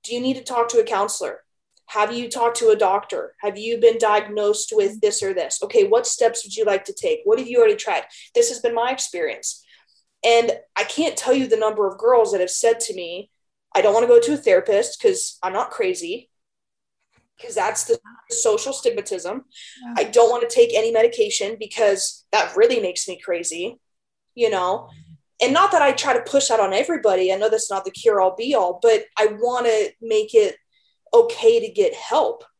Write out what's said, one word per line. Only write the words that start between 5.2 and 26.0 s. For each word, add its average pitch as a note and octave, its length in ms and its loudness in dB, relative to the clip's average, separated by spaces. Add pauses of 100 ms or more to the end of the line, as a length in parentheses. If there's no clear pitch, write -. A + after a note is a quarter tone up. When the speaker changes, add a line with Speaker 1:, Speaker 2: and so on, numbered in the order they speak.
Speaker 1:
or G3 100 -4
this? D#3+ 300 -6
Okay, G#3+ 240 2
what A3+ 180 2
steps - 380 -2
would G3 120 -14
you G#3+ 100 -2
like G3 200 -2
to G3 80 -10
take? D#3+ 300 -4
What A3 160 2
have B3+ 80 -8
you B3 120 0
already G#3+ 160 6
tried?" F#3 280 -4 (320)
This A#3 140 2
has A#3+ 100 -8
been A#3 160 -2
my A#3+ 160 -2
experience. - 720 -8 (600)
And A#3 280 4 (240)
I G3+ 80 -2
can't D#4 340 -4
tell B3+ 160 0
you C4+ 140 0
the A3 100 2
number G#3+ 300 0
of F#3+ 100 -6
girls A3+ 340 2
that F#3+ 100 -2
have F3+ 100 -2
said A#3 300 0
to G#3 120 -6
me, F3+ 360 -12 (460)
"I F#3+ 60 4
don't G3+ 120 4
wanna A#3 140 2
go A#3+ 120 8
to B3+ 140 2
a C#4+ 40 -2
therapist G3 640 2
'cause - 420 0
I'm F#3+ 100 -4
not G#3+ 180 -4
crazy, F#3 580 -6 (1080)
'cause A#4 160 -14
that's - 300 -4
the - 140 -2 (320)
social A3+ 420 -2
stigmatism. G#3 680 -6 (400)
Speaker 2:
Yeah. A#3+ 140 -14
Speaker 1:
I - 80 0
don't A#3 260 6
wanna A#3 180 -2
take A#3+ 240 4
any A3 180 0
medication A3+ 680 0
because G3+ 720 -2
that - 240 -2
really A#3 240 4
makes F3+ 280 -6
me F3 120 -12
crazy," F3 600 -8 (560)
you A#3 140 0
know? F#3+ 400 -4 (520)
And B3+ 120 2
not F#4 180 4
that E4+ 100 4
I C#4 120 4
try - 200 -2